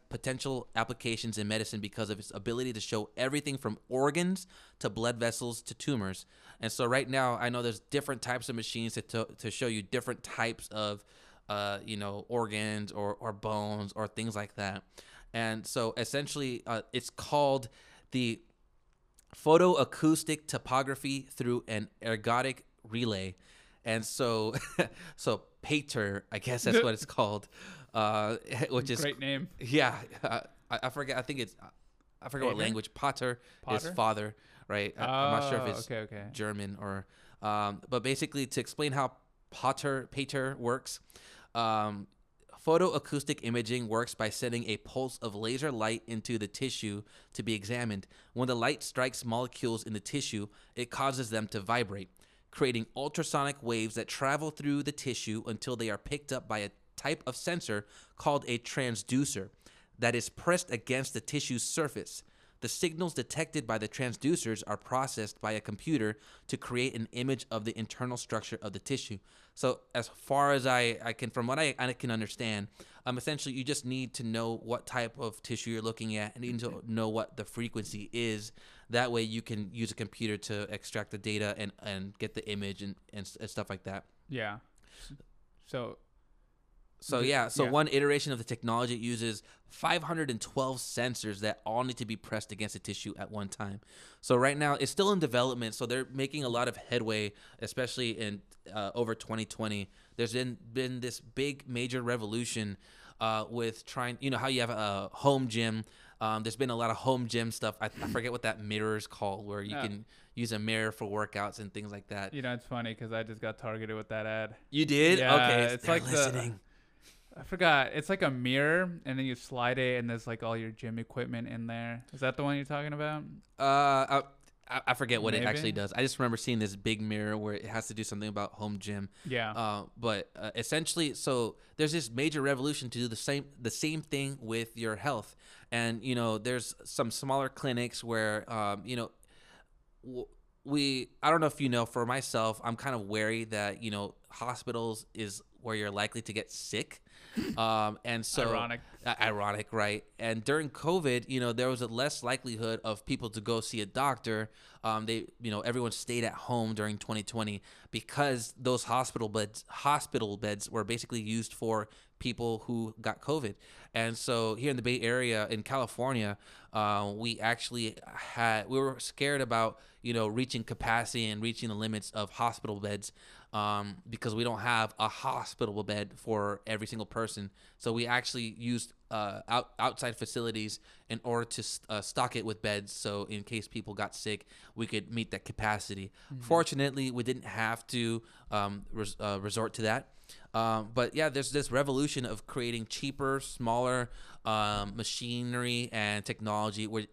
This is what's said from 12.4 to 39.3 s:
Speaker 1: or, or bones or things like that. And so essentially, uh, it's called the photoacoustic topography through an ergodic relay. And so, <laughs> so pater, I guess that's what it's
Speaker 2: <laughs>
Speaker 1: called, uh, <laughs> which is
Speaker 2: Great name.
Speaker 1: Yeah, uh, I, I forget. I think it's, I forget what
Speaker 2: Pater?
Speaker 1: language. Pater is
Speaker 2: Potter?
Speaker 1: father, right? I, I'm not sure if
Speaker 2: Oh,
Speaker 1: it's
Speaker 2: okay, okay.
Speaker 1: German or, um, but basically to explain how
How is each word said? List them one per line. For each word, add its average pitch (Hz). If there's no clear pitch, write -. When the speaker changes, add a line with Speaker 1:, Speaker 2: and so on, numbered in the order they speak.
Speaker 1:
or, 101
or 113
bones 104
or 107
things 110
like 104
that. 98
And 110
so 113
essentially, 135
uh, 113
it's 127
called 135
the 120
photoacoustic 156
topography 135
through 120
an 107
ergodic 117
relay. 107
And 113
so, 113
<laughs> -
so -
pater, 104
I 107
guess 123
that's 226
what 117
it's -
Speaker 2:
<laughs> -
Speaker 1:
called, 104
uh, 107
<laughs> 120
which 131
is 117
Speaker 2:
Great 147
name. 135
Speaker 1:
Yeah, 127
uh, 117
I, 117
I 127
forget. 131
I 127
think 135
it's, 110
I -
forget 131
what 107
Speaker 2:
Pater? 107
Speaker 1:
language. 110
Pater 127
is 127
Speaker 2:
Potter? 170
Speaker 1:
father, 107
right? 104
I, 123
I'm 135
not 139
sure 135
if 127
Speaker 2:
Oh, 120
Speaker 1:
it's -
Speaker 2:
okay, 113
okay. 107
Speaker 1:
German 101
or, 98
um, 104
but 123
basically 135
to -
explain 147
how 131